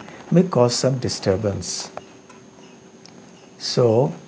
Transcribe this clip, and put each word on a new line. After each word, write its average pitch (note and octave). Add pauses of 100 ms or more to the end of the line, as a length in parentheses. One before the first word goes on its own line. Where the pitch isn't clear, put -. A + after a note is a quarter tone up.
(300)
may E3+
cause B2
some C3
disturbance. G2 (1700)
So, B2 (140)